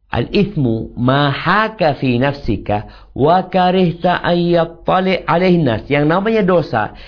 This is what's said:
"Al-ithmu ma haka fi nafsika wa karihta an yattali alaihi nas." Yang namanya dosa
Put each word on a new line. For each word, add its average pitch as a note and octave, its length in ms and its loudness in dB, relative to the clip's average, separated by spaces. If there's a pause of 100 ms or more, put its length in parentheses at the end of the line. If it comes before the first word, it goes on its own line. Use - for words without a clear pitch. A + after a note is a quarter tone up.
"Al-ithmu A#2+ 880 -2
ma C#3 320 2
haka F#3+ 720 0
fi B2+ 180 0
nafsika A2+ 960 -4
wa E3+ 380 2
karihta F3+ 720 0
an F3 160 0
yattali E3+ 880 0
alaihi F3 320 4
nas." A#2+ 320 0
Yang C#3+ 160 2
namanya G#3 340 0
dosa D#3+ 540 0 (120)